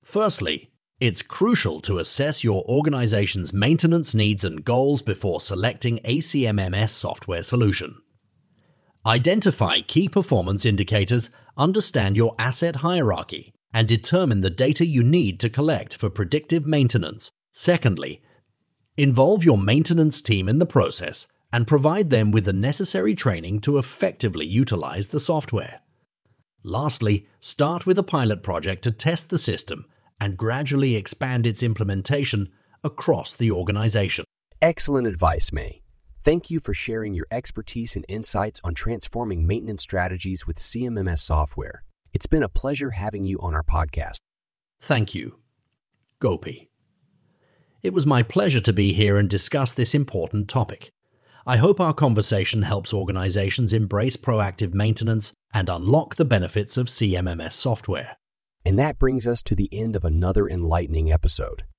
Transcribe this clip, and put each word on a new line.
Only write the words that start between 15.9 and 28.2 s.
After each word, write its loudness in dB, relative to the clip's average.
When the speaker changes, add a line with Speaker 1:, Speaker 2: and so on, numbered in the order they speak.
Speaker 1:
for -2
predictive -2
maintenance. 0
Secondly, 0
involve 4
your 6
maintenance 2
team 0
in 2
the 4
process 0
and 0
provide 2
them 4
with 4
the 0
necessary 0
training -2
to 0
effectively -2
utilize 0
the -2
software. -4
Lastly, -2
start -2
with 4
a 0
pilot 0